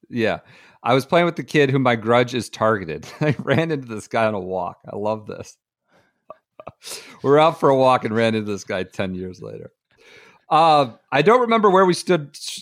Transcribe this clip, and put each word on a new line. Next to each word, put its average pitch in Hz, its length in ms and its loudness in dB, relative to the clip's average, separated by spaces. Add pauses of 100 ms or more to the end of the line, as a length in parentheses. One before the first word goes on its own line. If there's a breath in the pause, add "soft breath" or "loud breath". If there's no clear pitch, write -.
Yeah. 107 300 -2 (440 soft breath)
"I 120 120 0
was 131 100 0
playing 175 220 0
with 165 100 -4
the 147 80 -8
kid 143 240 0
whom 135 140 0
my 123 140 2
grudge 120 380 0
is 113 140 -4
targeted. 110 680 -4
<laughs> - 60 -10
I 151 180 -2
ran 151 320 -2
into 139 160 -6
this 110 220 -12
guy 113 160 -2
on 107 80 0
a 101 80 -6
walk." 92 380 -8 (120)
I - 60 -12
love 107 300 -6
this. - 320 -16 (760)
<laughs> - 880 -20
"We're 139 160 4
out 160 220 2
for 156 80 2
a 135 80 4
walk 127 300 2
and 107 80 -4
ran 113 200 2
into 107 160 -4
this 98 140 -8
guy 95 200 -6
ten 92 300 -6
years 92 280 -12
later." - 300 -16 (800 soft breath)
Uh, 151 420 4 (200)
I 139 80 2
don't 226 220 4
remember 226 260 2
where 190 160 6
we 180 80 2
stood, 160 420 -2 (280)